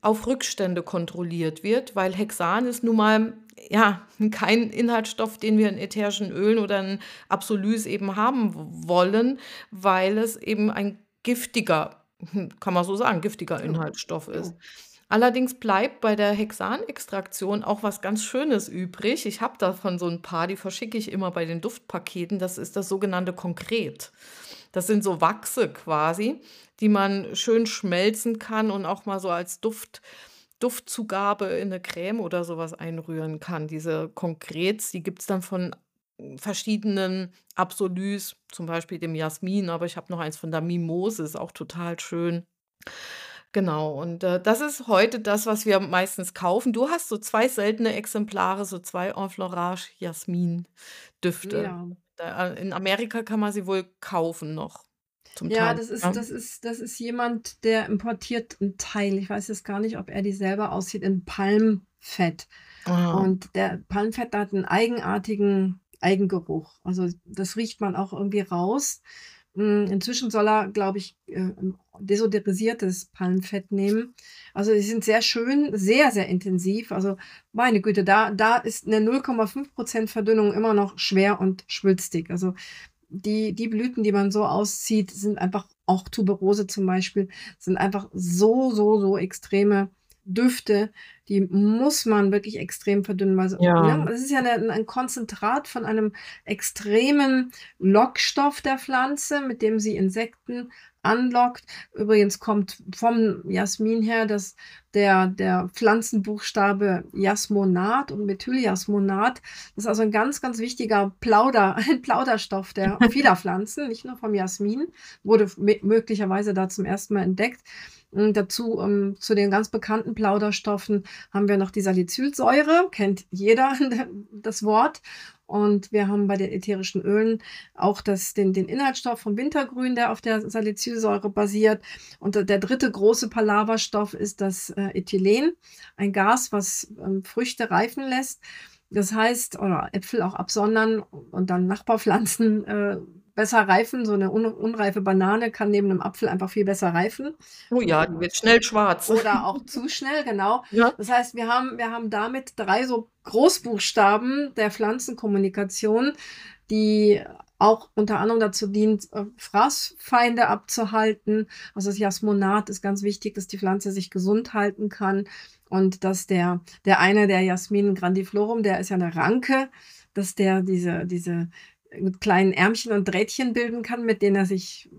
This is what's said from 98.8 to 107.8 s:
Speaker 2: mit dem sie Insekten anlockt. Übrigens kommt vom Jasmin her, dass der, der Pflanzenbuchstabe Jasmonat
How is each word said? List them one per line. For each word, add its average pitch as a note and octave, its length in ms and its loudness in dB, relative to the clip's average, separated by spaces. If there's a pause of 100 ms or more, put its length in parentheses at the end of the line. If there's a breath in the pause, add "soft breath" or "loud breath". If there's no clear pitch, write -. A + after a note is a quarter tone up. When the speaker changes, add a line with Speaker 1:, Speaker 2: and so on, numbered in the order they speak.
Speaker 2:
mit B3+ 200 -6
dem A3 180 2
sie G#3+ 180 -2
Insekten A3+ 720 -4 (320 loud breath)
anlockt. B3 640 2 (300 loud breath)
Übrigens G#3 440 4
kommt G#3 440 -2 (120)
vom A3+ 540 2
Jasmin G#3+ 540 0
her, A3+ 240 0
dass G#3 280 -4 (380 loud breath)
der, F#3+ 340 6
der F#3 460 0
Pflanzenbuchstabe G3+ 1400 0
Jasmonat G3 960 0